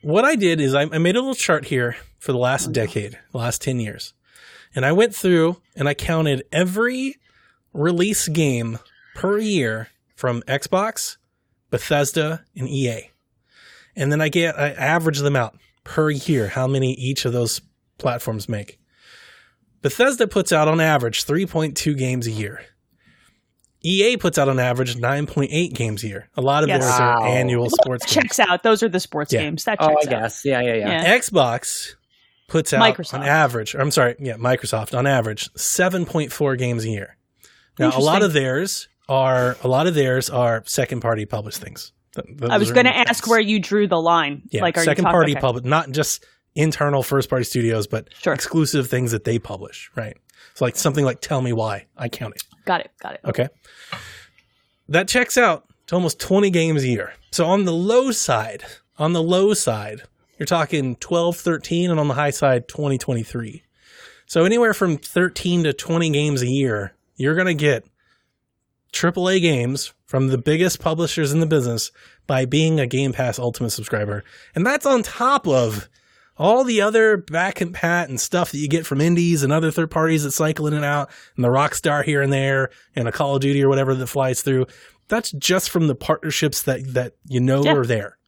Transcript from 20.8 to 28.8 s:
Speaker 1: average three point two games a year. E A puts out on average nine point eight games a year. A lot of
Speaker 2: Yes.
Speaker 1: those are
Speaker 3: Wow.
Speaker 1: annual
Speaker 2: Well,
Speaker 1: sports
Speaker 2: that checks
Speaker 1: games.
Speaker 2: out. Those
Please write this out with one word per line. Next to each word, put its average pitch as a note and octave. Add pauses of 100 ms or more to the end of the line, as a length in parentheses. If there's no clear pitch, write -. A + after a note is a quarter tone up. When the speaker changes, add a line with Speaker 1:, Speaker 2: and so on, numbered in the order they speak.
Speaker 1:
average C#3
three E3+
point D#3
two D3
games B2+
a A2
year. G#2+ (1200)
E F#3+ (100)
A A3+
puts E3+
out C#3
on C3
average B2
nine C3+
point C#3+
eight D#3
games A2
a A2
year. F#2+
A C#3
lot C#3+
of D#3
Speaker 2:
Yes. C3
Speaker 1:
those B2+
are A#2+
Speaker 3:
Wow. A2
Speaker 1:
annual B2
Speaker 2:
Well, A#2+
Speaker 1:
sports -
Speaker 2:
that -
checks C#4
Speaker 1:
games. G3+
Speaker 2:
out. F3+
Those A3